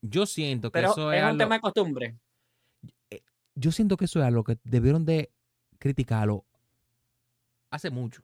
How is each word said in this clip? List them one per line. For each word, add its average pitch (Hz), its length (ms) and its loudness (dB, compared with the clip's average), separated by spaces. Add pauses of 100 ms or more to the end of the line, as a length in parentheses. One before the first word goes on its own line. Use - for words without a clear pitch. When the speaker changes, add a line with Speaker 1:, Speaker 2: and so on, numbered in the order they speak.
Speaker 1:
yo 147 240 0
siento 131 460 -4
que - 60 0
Speaker 2:
Pero 180 140 4
Speaker 1:
eso 156 200 0
es 151 60 2
Speaker 2:
es 151 60 2
un 151 40 4
Speaker 1:
algo 151 100 0
Speaker 2:
tema 220 180 2
de 220 40 -2
costumbre. 143 580 -2 (920)
Speaker 1:
eh, - 120 -18 (320)
yo 143 180 0
siento 196 240 2
que 185 100 -2
eso 170 140 0
es 139 60 4
algo 117 180 2
que 117 200 -2
debieron 127 400 4
de 156 280 0 (460)
criticarlo 110 680 0 (1300)
hace 151 200 -8
mucho. 123 340 -8